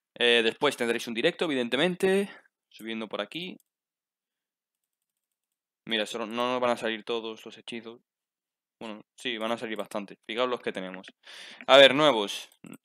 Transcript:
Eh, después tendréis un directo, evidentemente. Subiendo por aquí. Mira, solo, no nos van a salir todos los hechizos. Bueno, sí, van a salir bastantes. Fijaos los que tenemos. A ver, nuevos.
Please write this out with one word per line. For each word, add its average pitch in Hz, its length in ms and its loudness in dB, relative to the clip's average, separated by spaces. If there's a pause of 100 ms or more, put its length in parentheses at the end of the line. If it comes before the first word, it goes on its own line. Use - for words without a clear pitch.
(160)
Eh, 120 280 4
después 127 320 0
tendréis 117 320 -2
un 120 60 -8
directo, 160 320 -2
evidentemente. 175 840 0 (400)
Subiendo 110 380 -10
por 101 140 -6
aquí. 170 360 -10 (2250)
Mira, 107 200 -2
solo, 113 200 -6
no 120 260 -4
nos 123 100 -2
van 123 100 2
a 120 60 -2
salir 113 260 -6
todos 113 400 -8
los 110 140 -18
hechizos. 117 440 -14 (800)
Bueno, 107 200 -14 (160)
sí, 120 200 -6
van 110 140 -2
a 117 60 -2
salir 110 200 -8
bastantes. 101 500 -10
Fijaos 123 220 -2
los 120 120 -6
que 113 100 -8
tenemos. 92 360 -12 (580)
A 131 120 10
ver, 131 180 12
nuevos. 127 540 2 (360)